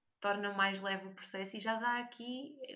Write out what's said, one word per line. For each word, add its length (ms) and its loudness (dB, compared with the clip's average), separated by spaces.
Torna 340 2
mais 280 4
leve 260 0
o 80 -10
processo 420 -6
e 20 -4
já 160 2
dá 240 2
aqui, 580 -6